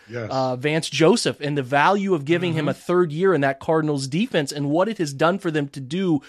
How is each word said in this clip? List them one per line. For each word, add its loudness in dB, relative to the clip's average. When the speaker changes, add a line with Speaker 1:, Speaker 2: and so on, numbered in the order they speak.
Speaker 1:
Yes. -10
Speaker 2:
uh, -2
Vance -2
Joseph 2
and -4
the -2
value 2
of -2
giving 0
him -2
Speaker 1:
Mm-hmm. 0
Speaker 2:
a -2
third 0
year 2
in 2
that 0
Cardinals 0
defense -2
and -4
what 2
it -6
has -4
done 2
for -4
them -2
to -14
do 0